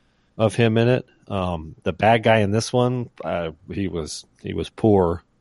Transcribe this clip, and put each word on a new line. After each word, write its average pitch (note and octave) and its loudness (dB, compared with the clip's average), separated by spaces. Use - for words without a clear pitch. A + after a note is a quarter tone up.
of G#2+ 2
him A2+ 2
in A#2 4
it. B2+ 0
Um, F2 -6
the F#2 -2
bad A2 2
guy A2+ 4
in G2+ 0
this A2+ -2
one, B2 0
uh, E2+ -6
he F#2+ -4
was, E2+ -8
he G2 -10
was F2 -6
poor, F#2+ 2